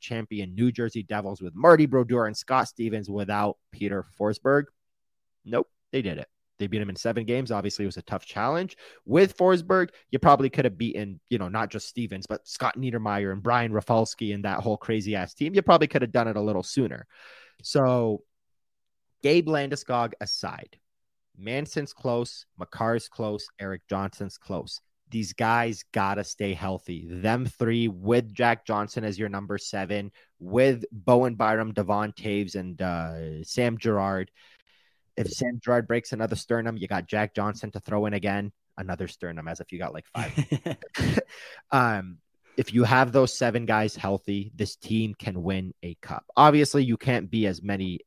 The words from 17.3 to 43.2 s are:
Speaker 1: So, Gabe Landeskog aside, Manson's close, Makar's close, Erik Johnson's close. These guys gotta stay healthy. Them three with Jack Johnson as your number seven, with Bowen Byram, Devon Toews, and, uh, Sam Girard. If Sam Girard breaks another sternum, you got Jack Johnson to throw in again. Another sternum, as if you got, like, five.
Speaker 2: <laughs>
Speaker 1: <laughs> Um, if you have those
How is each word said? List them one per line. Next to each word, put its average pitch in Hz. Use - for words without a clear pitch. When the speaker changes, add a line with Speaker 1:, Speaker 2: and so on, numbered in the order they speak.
Speaker 1:
So, 123
Gabe 156
Landeskog 135
aside, -
Manson's 139
close, 120
Makar's 113
close, 107
Erik 95
Johnson's 98
close. -
These 110
guys 117
gotta 98
stay 98
healthy. 90
Them 107
three 117
with 107
Jack 117
Johnson 104
as 101
your 107
number 101
seven, 101
with 117
Bowen 123
Byram, 110
Devon 104
Toews, 104
and, 92
uh, 82
Sam 120
Girard. 98
If -
Sam 123
Girard 120
breaks 117
another 110
sternum, 117
you 98
got 90
Jack 107
Johnson 104
to 104
throw 104
in 104
again. 101
Another 92
sternum, 82
as 82
if -
you 90
got, 82
like, 78
five. -
Speaker 2:
<laughs> -
Speaker 1:
<laughs> -
Um, 107
if -
you 123
have 127
those 127